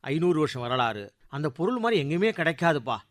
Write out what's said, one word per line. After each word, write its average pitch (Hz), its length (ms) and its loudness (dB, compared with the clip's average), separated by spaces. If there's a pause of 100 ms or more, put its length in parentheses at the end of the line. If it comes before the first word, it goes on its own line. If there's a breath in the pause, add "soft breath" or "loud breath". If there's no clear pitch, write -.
ஐந்நூறு 160 360 2
வருஷம் 139 220 0
வரலாறு, 120 420 0 (240)
அந்த 147 220 -4
பொருள் 190 280 -2
மாதிரி 226 220 2
எங்கேயுமே 170 320 2
கிடைக்காதுப்பா 156 680 0 (140)